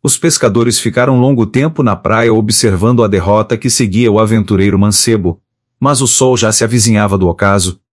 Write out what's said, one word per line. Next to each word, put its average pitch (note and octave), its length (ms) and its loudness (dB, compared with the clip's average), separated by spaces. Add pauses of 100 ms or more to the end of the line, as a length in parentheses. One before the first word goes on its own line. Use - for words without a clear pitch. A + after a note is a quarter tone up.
Os - 160 -2
pescadores A#2 600 0
ficaram B2 400 0
longo B2 260 2
tempo D3 360 -2
na G#2+ 140 0
praia A2+ 380 0
observando A2 720 0
a G#2 40 2
derrota G#2 500 0
que B2 120 -4
seguia A2 420 0
o G#2 80 2
aventureiro G2+ 580 0
mancebo, G2+ 640 0 (380)
mas C3+ 220 0
o C3 60 -2
sol B2+ 300 0
já A2 140 0
se A#2 120 -2
avizinhava G#2+ 540 0
do F#2 100 0
ocaso F#2 520 -2 (140)